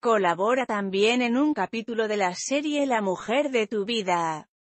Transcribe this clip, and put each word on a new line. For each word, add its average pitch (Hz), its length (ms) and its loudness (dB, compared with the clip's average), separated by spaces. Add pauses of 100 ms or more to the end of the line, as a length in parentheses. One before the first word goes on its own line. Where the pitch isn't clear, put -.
Colabora 214 640 2
también 208 560 0
en 240 160 0
un 302 160 2
capítulo 220 540 -4
de 208 100 -2
la 185 160 0
serie 294 540 -2
La 233 160 0
mujer 240 480 0
de 220 160 0
tu 202 180 -2
vida, 175 640 -2 (160)